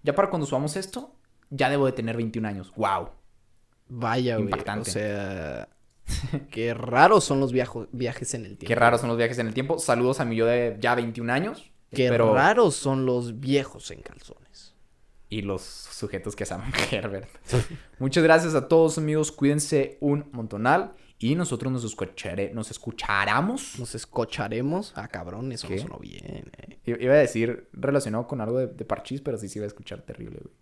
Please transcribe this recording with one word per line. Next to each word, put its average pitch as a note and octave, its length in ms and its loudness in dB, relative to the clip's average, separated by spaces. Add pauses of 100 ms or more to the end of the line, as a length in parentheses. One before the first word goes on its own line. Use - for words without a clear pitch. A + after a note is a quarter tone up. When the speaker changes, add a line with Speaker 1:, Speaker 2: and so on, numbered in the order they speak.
Speaker 1:
ya D3 120 0
para G3 140 4
cuando D#3+ 180 0
subamos C#3+ 300 -2
esto, G3 380 -8 (340)
ya C3+ 220 0
debo C#3 160 4
de B2+ 60 2
tener A2+ 260 -4
veintiún A2+ 260 -4
años. G2 320 -6
¡Wow! G2 320 0 (800)
Speaker 2:
Vaya, A#2+ 480 0
güey. G#2+ 120 0
Speaker 1:
Impactante. G#2 420 -4
Speaker 2:
O - 20 -6
sea, F#2+ 760 -6 (360)
<laughs> - 460 -6
qué A#2 240 -4
raros C3 500 8
son C#3 160 2
los C3 140 2
viajo-, A#2+ 360 -2
viajes A#2+ 440 -6
en A#2 100 -8
el G2 140 -14
tiempo. - 100 -12
Speaker 1:
Qué A2+ 60 4
raros A#2 260 6
son A#2+ 80 -2
los A#2 80 0
viajes A#2 220 0
en A#2 80 0
el A2 80 -4
tiempo. C#3 240 -2
Saludos B2+ 420 2
a B2+ 60 0
mi A2+ 100 0
yo A2+ 80 4
de A#2+ 340 2
ya A#2+ 160 2
veintiún A#2 360 -4
años. F3+ 400 -4 (200)
Speaker 2:
Qué C3 140 0
Speaker 1:
Espero A#2 300 4
Speaker 2:
raros F3+ 400 6
son C3+ 320 0
los B2 340 -2
viejos C3+ 520 -2
en - 100 -16
calzones. - 720 -20 (560)
Speaker 1:
Y G#2+ 120 -6
los G2 200 -4
sujetos - 760 -10
que G2+ 80 -6
se F#2 100 -6
llaman G2 260 -6
<laughs> - 100 0
Herbert. G2 380 -4 (720)
Muchas C#3 260 4
gracias D#3+ 300 6
a C3+ 140 2
todos, D#3+ 300 6
amigos. D3+ 340 0
Cuídense C#3+ 680 2
un C#3+ 320 0
montonal. A#2+ 600 0 (300)
Y B2 120 2
nosotros C3 360 -2
nos B2 140 -4
escuchare-, G2 680 -6
nos A2 160 -8
escucharemos. A2+ 1080 -2
Speaker 2:
Nos A#2+ 160 -10
escucharemos. A#2+ 1000 -4
Ah, - 100 -10
cabrón, G2+ 460 -10
eso A2 160 -10
Speaker 1:
¿Qué? F#2 80 -4
Speaker 2:
no G#2 60 -4
sonó - 160 -10
bien, - 580 -14
eh. - 300 -20
Speaker 1:
I-, A#2+ 180 -2
iba B2+ 80 6
a D3+ 60 10
decir A#2 560 2
relacionado B2+ 520 0
con B2+ 140 -6
algo A#2 180 0
de, C3 100 0
de - 180 -12
Parchís, - 340 -6
pero B2+ 160 -4
sí G#2 140 -8
se - 80 -10
iba G#2+ 60 -4
a G#2 40 -6
escuchar - 320 -14
terrible, - 420 -14
güey. - 200 -20